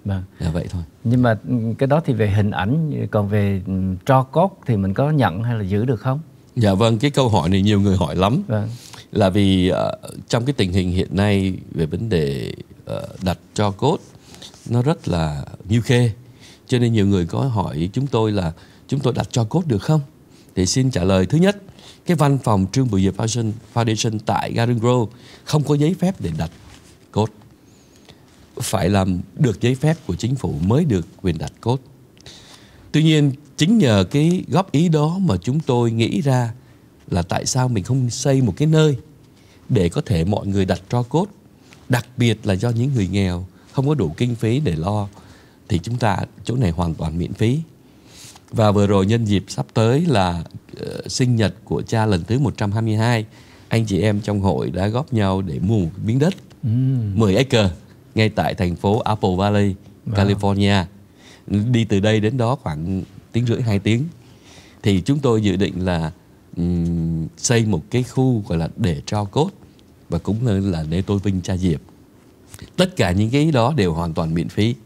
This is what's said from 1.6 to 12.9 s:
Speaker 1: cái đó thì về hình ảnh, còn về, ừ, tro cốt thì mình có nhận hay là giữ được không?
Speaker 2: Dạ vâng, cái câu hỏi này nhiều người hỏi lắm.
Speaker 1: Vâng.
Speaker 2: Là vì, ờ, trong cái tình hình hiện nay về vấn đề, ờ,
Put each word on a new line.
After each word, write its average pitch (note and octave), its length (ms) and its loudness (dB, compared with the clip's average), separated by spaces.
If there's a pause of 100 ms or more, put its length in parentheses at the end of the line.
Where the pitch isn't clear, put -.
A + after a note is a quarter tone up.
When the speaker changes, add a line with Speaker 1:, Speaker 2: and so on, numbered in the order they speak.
Speaker 1:
cái C#3 80 2
đó C#3+ 180 2
thì C#3+ 80 -2
về G#2+ 180 2
hình G#2 200 2
ảnh, A#2 600 -2
còn G#2 180 0
về, G2+ 380 0
ừ, F#2+ 60 -4 (340)
tro C3 160 4
cốt E3+ 440 0
thì A#2 100 0
mình F#2+ 180 0
có C#3 160 0
nhận A2+ 340 0
hay A#2 140 -2
là G2+ 60 -4
giữ G2+ 200 0
được C3+ 160 -2
không? C3 200 -2 (360)
Speaker 2:
Dạ G#2 180 4
vâng, A2+ 240 4
cái C#3 120 0
câu C3+ 180 2
hỏi F2 200 2
này F#2+ 140 4
nhiều G#2 180 4
người G2 160 2
hỏi E2+ 200 -2
lắm. A2+ 320 2
Speaker 1:
Vâng. G#2+ 200 -2 (440)
Speaker 2:
Là G2 180 2
vì, F#2+ 380 4
ờ, G#1+ 300 -2 (300)
trong A#2+ 160 0
cái C#3+ 80 -2
tình F#2+ 200 -2
hình F#2 180 0
hiện F#2 260 0
nay G2 380 2 (200)
về D#2 120 0
vấn F2+ 220 -6
đề, C#2 440 -2 (320)
ờ, - 240 -10 (140)